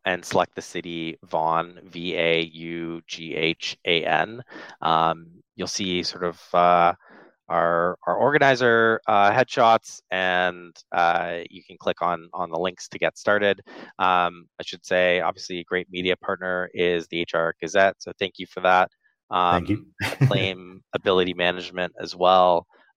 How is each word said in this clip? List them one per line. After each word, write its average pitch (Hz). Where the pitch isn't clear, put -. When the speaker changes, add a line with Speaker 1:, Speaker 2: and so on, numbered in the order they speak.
Speaker 1:
and 90
select 90
the 80
city 82
Vaughan, 82
V 87
A 82
U 82
G 82
H -
A 82
N. 87
Um, 82
you'll 90
see 90
sort 90
of, 85
uh, 87
our, 85
our 87
organizer, 120
uh, 101
headshots, 117
and, 90
uh, 85
you 87
can 87
click -
on, 85
on 87
the 82
links 90
to 98
get 82
started. 104
Um, 87
I -
should -
say, 90
obviously, 87
a 85
great 90
media 90
partner 90
is 87
the 85
H -
R 82
Gazette, 95
so -
thank 95
you 92
for -
that. 92
Um, 87
Speaker 2:
Thank -
you. 104
<laughs> -
Speaker 1:
Claim 92
Ability 92
Management 90
as 85
well. 90